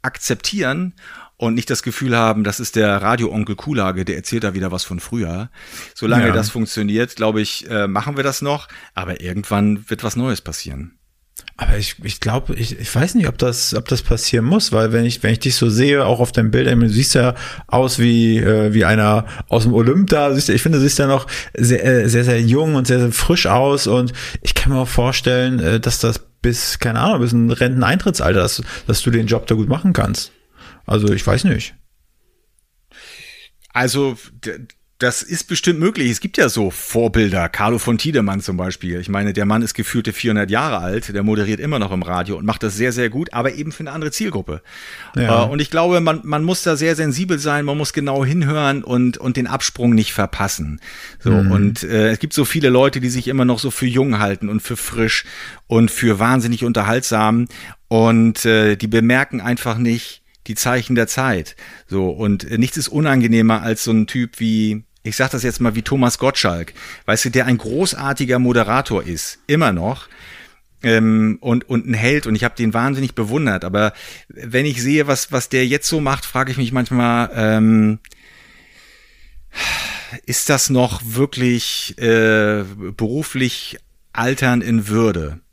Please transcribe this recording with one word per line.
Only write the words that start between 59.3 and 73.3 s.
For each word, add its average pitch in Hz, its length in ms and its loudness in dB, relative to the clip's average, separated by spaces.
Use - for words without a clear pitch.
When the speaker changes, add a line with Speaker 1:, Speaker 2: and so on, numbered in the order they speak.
Speaker 1:
einfach 117 360 -4
nicht 117 440 -2
die 110 80 -8
Zeichen 123 400 -2
der 113 120 2
Zeit. 117 480 -2
So, 95 240 0
und, 101 380 -2
äh, 117 100 -2
nichts 127 180 0
ist 147 100 -4
unangenehmer 117 760 2
als 113 200 -2
so 117 80 -2
ein 110 140 4
Typ 120 340 -6
wie, 110 440 0
ich 110 140 -8
sag 131 160 0
das 123 100 -4
jetzt 123 180 -4
mal, 120 140 0
wie 113 80 -2
Thomas 127 380 0
Gottschalk, 90 540 -2
weißt 107 180 0
du, 131 60 -2
der 123 160 2
ein 123 100 2
großartiger 131 800 -2
Moderator 120 640 2
ist, - 440 -8
immer 147 240 2
noch, 95 360 -4
ähm, 110 580 4
und, 120 260 0
und 120 200 -2
ein 127 80 0
Held, 120 320 0
und 110 80 0
ich 104 80 -2
hab 120 120 -2
den 113 200 0
wahnsinnig 131 400 -2
bewundert, 110 500 -2